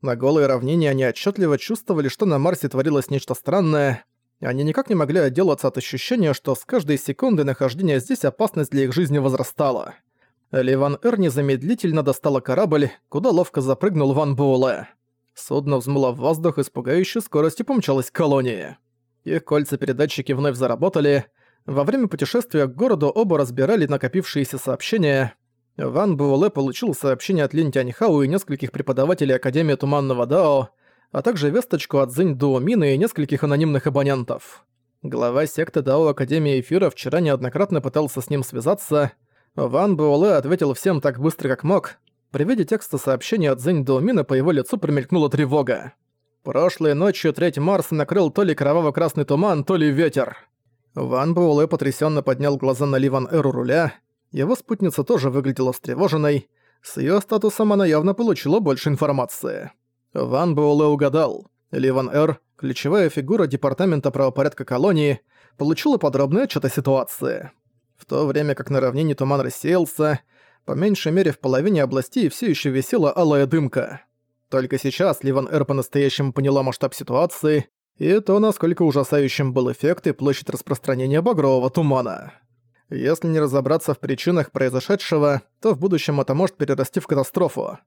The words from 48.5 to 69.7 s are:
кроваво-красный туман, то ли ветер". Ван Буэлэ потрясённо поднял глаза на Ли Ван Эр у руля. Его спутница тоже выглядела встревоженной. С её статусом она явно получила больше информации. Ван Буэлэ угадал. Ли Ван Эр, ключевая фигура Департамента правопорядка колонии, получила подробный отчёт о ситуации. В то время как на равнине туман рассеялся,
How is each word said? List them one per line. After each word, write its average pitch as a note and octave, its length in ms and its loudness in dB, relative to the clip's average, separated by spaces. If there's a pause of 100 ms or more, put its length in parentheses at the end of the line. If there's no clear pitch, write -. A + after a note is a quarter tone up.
кроваво-красный D3+ 680 0
туман, D#3 380 2
то F#3+ 140 0
ли D3+ 160 4
ветер". C#3 440 0 (580)
Ван C3 380 -2
Буэлэ E3 360 4
потрясённо D3+ 540 0
поднял C#3 360 0
глаза C3 260 0
на C#3 120 0
Ли C3+ 120 2
Ван C3 220 0
Эр D3+ 160 2
у C3+ 40 2
руля. C3 440 0 (360)
Его D3+ 240 0
спутница F#3+ 500 -2
тоже C#3 260 0
выглядела C3 420 -2
встревоженной. D3 800 -2 (320)
С - 160 -14
её D3 240 2
статусом G#3+ 500 0
она G3 140 4
явно D#3 260 2
получила G3 480 0
больше C#3+ 300 0
информации. C#3 800 -2 (420)
Ван C#3 420 0
Буэлэ D3 300 4
угадал. D3 640 0 (240)
Ли C3 200 0
Ван C3 200 0
Эр, D3+ 300 2 (180)
ключевая D3+ 500 0
фигура D#3 380 0
Департамента C#3 640 0
правопорядка C3+ 560 -2
колонии, D3 560 2 (340)
получила D#3+ 400 0
подробный C#3 460 2
отчёт D3+ 240 -2
о - 20 2
ситуации. C3 840 -2 (440)
В - 80 -20
то C#3+ 220 -2
время C#3+ 280 0
как - 140 -12
на C#3 100 0
равнине C3+ 360 0
туман C#3 260 0
рассеялся, D3+ 800 0 (460)